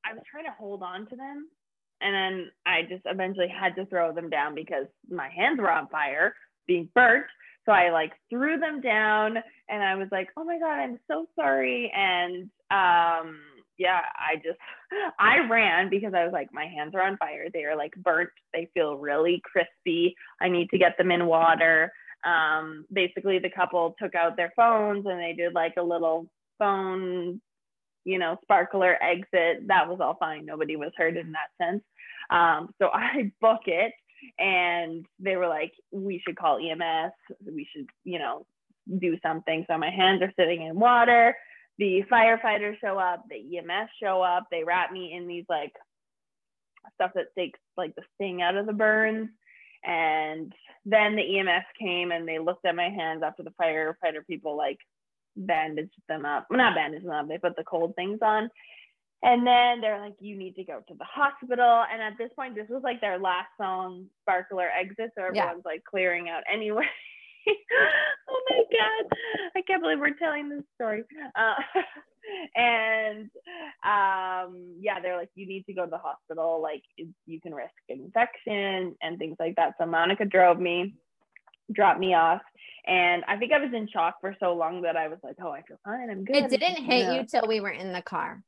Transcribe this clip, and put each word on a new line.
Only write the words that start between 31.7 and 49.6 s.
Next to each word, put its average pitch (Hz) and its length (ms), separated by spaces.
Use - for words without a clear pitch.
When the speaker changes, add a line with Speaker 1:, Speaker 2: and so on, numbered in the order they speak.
Speaker 1:
Um, 170 500
so 190 80
<laughs> - 40
I 240 380
book 220 260
it, 190 260
and 175 680
they 190 180
were 180 100
like, 160 260
"We 196 340
should 165 120
call 151 220
E 165 120
M 160 100
S. 160 300
We 156 300
should, 143 140
you 175 160
know, 147 260
do 175 240
something." 160 460
So 165 100
my 160 120
hands 185 320
are 190 140
sitting 170 260
in 160 160
water. 240 560
The 196 320
firefighters 226 680
show 196 200
up, 180 300
the 131 80
E 143 220
M 170 120
S 214 180
show 190 200
up. 180 300
They 170 120
wrap 175 280
me 185 220
in 175 140
these, 175 220
like, 151 240
stuff 185 200
that 175 120
takes, 175 220
like, 165 180
the 170 80
sting 180 280
out 180 140
of 202 100
the 214 60
burns. 220 560